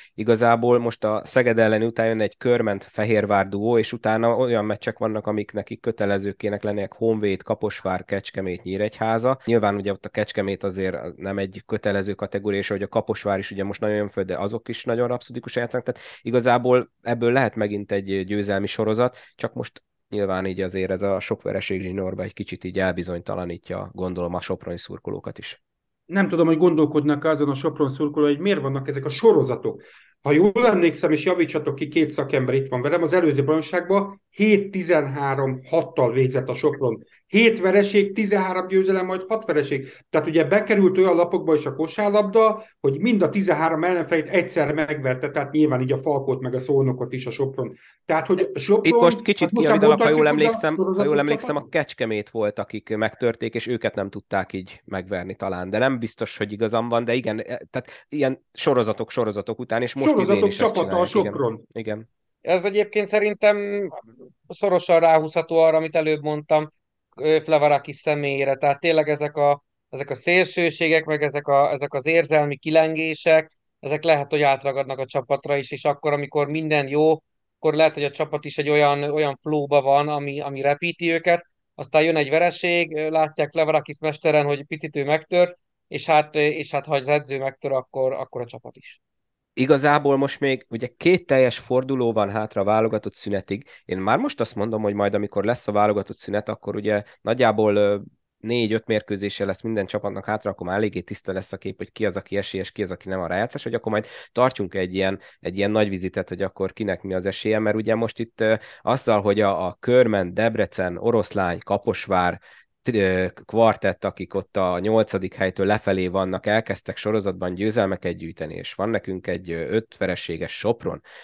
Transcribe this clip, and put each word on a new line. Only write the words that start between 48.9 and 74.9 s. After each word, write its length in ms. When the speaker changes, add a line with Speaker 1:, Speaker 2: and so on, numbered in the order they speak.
Speaker 1:
most 200
kicsit 260
Speaker 2:
hát 60
bocsánat, 260
Speaker 1:
kijavítalak, 280
ha 20
jól 140
Speaker 2:
mondhatjuk, 40
hogy 0
a 20
Speaker 1:
emlékszem, 460
ha 80
jól 100
Speaker 2:
sorozatok 260
Speaker 1:
emlékszem, 360
a 40
Speaker 2:
csapat- 140
Speaker 1:
Kecskemét 560
volt, 300
akik 360
megtörték, 580
és 140
őket 280
nem 140
tudták 440
így 320
megverni 500
talán. 340
De 80
nem 220
biztos, 380
hogy 140
igazam 380
van, 160
de 80
igen, 260
e, 40
tehát 680
ilyen 440
sorozatok, 580
sorozatok 480
után, 220
és 120
most 220
Speaker 2:
Sorozatok 220
Speaker 1:
idén 120
is 100
ezt 140
Speaker 2:
csapata 260
a 80
Speaker 1:
csinálják, 80
igen. 160
Speaker 2:
Sopron. 300
Speaker 1:
Igen. 380
Speaker 3:
Ez 240
egyébként 420
szerintem 500
szorosan 520
ráhúzható 580
arra, 200
amit 180
előbb 260
mondtam, 500
ö, 280
Flavarakis 520
személyére. 600
Tehát 240
tényleg 300
ezek 280
a, 260
ezek 200
a 60
szélsőségek, 920
meg 180
ezek 240
a, 240
ezek 220
az 120
érzelmi 520
kilengések, 920
ezek 240
lehet, 280
hogy 100
átragadnak 580